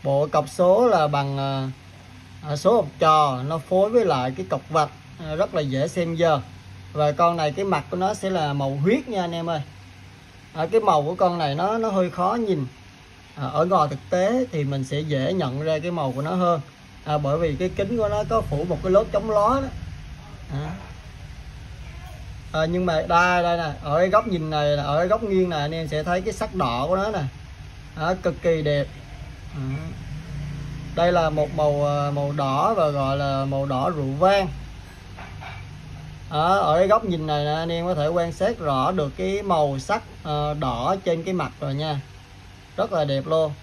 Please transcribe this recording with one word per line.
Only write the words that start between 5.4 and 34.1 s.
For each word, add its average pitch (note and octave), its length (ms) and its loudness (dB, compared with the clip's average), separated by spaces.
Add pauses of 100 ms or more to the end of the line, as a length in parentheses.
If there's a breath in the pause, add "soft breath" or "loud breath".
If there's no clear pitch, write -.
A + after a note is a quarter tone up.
là D#3 60 2
dễ C3+ 260 0
xem E3+ 280 -2
giờ. D#3+ 260 4 (520)
Và D3 180 2
con E3+ 260 4
này D3+ 140 2
cái F#3 140 -2
mặt E3 240 0
của F#3 80 -4
nó G3 160 0
sẽ G3 160 -4
là D#3 240 0
màu C#3 300 -2
huyết A#3+ 240 4
nha G3+ 140 -2
anh E3+ 100 -2
em E3+ 180 -4
ơi. D#3 120 -2 (920)
Ờ, D#3+ 140 -2
cái A3 140 4
màu E3 220 4
của E3+ 120 -2
con F3+ 220 2
này C#3+ 180 0
nó, G3 220 0
nó A3 120 0
hơi F#3 200 2
khó F#3 240 0
nhìn. F#3 340 0 (680)
Ờ, C3 140 -6
ở D3+ 160 2
ngoài F3 240 4
thực C3+ 100 -6 (100)
tế A3 420 2
thì D3+ 120 -2
mình C3+ 200 -2
sẽ C#3+ 160 -4
dễ D3+ 340 0
nhận C#3+ 280 -2
ra D#3 180 0
cái F3 120 -4
màu D3 200 -2
của C3+ 100 -4
nó E3 140 -2
hơn. F3 260 2 (440)
À, D3+ 120 0
bởi C#3+ 200 0
vì D#3+ 180 0
cái F3+ 140 -2
kính G3 280 -2
của G#3+ 120 0
nó G#3 200 0
có A3+ 120 2
phủ - 280 -2
một D#3 140 0
cái F#3 80 2
lớp G3+ 200 8
chống G#3 180 0
lóa A3 320 4
đó. C4+ 60 -4 (840)
À. D#3 220 -6 (1800)
À, D#3+ 140 2
nhưng F3+ 200 0
mà D#3+ 220 2
đây, F3 360 4
đây E3+ 140 2
nè, D#3+ 140 -2 (120)
ở D3 160 0
cái F#3 100 4
góc A3 180 4
nhìn D#3+ 220 -2
này, D3 260 2
ở C#3+ 220 0
cái F3+ 100 2
góc A3 160 2
nghiêng F#3+ 260 2
này D3+ 120 -2
anh D3+ 100 -2
em E3 160 -6
sẽ D3+ 160 -2
thấy F3 180 0
cái G3+ 120 -4
sắc G#3+ 220 -6
đỏ C3 320 0
của F#3 80 2
nó G3+ 160 0
nè. F#3+ 80 -2 (760)
Đó, D#3+ 180 0 (100)
cực E3+ 180 -2
kỳ E3 200 2
đẹp. D3 260 2 (680)
À. C3+ 220 -6 (1200)
Đây E3+ 160 4
là E3 180 4
một D3+ 260 2
màu, D3 320 2
à, C#3+ 240 0
màu C#3+ 200 -2
đỏ D3 420 2
và E3 160 4
gọi C#3 280 0
là C3+ 280 0
màu C#3 200 -2
đỏ C3+ 240 0
rượu C#3+ 300 -2